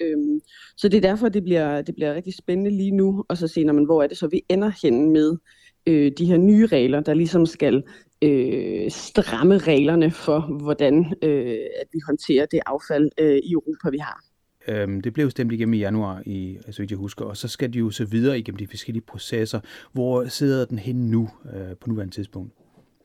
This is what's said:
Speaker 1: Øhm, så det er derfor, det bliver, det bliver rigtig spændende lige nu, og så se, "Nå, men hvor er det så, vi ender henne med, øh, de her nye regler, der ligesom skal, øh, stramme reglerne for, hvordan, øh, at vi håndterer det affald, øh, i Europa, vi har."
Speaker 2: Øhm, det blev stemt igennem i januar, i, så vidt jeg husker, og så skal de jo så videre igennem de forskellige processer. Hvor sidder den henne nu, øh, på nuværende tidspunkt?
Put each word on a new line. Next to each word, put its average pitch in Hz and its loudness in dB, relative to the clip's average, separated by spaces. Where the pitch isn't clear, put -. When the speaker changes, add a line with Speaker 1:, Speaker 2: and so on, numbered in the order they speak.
Speaker 1:
Øhm, 151 -2
så 208 0
det 190 4
er 214 6
derfor, 214 0
det 202 0
bliver, 156 0
det 160 -8
bliver 147 -2
rigtig 180 -8
spændende 196 -2
lige 196 -2
nu, 196 2
og 180 -2
så 165 -2
se, 160 0
"Nå, 151 4
men 147 4
hvor 156 4
er 143 4
det - -8
så, 160 -4
vi 160 -2
ender 196 2
henne 143 4
med, 156 4
øh, 147 4
de 170 0
her 175 4
nye 208 8
regler, 139 2
der 151 0
ligesom 165 4
skal, 139 2
øh, 107 0
stramme 180 2
reglerne 156 4
for, 151 -2
hvordan, 147 2
øh, 131 -2
at 139 -10
vi 160 -6
håndterer 147 0
det 120 -2
affald, 147 0
øh, 151 4
i 143 -2
Europa, 156 -2
vi 139 -4
har." 131 -10
Speaker 2:
Øhm, 101 -4
det 113 -6
blev 147 0
stemt 117 -4
igennem 113 0
i 107 2
januar, 98 -2
i, 95 -8
så 104 -10
vidt 98 -8
jeg 101 -6
husker, 101 -10
og 104 -10
så 120 -10
skal 123 -6
de 123 -4
jo 113 0
så 113 -6
videre 117 0
igennem 110 -10
de 101 -10
forskellige 113 -10
processer. 110 -6
Hvor 123 0
sidder 131 -2
den 120 -6
henne 123 -4
nu, 113 0
øh, 92 -12
på - -10
nuværende 104 -6
tidspunkt? 98 -12